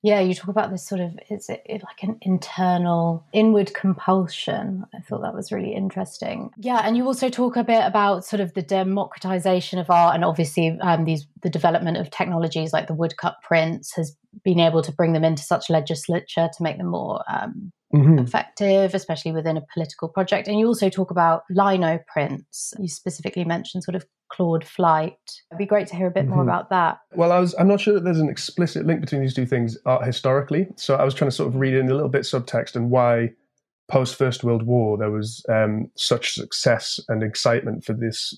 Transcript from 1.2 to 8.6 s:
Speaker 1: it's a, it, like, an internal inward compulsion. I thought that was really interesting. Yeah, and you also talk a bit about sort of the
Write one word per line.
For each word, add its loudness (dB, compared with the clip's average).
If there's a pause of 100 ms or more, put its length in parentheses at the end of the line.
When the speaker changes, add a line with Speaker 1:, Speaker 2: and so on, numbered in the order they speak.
Speaker 1:
it's -10
a, -10
it, -10
like, -16
an -4
internal 0
inward 4
compulsion. -2 (100)
I -18
thought -8
that -6
was -10
really -6
interesting. -8
Yeah, -2
and 0
you 0
also -2
talk -2
a 0
bit 4
about 2
sort -4
of -2
the -4